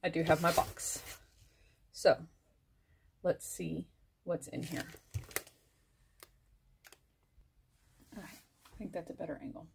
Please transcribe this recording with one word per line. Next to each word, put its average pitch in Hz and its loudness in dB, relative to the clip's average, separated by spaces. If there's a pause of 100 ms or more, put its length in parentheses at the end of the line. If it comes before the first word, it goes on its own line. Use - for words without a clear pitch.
I 180 2
do 165 2
have 160 6
my 170 6
box. - 0 (880)
So, - 8 (1040)
let's - 0
see 165 -6 (360)
what's - -2
in - -6
here. 160 -6 (3250)
All 202 -12
right, 160 -16 (320)
I - -20
think 202 -6
that's 170 -6
a 269 -6
better - -6
angle. - -10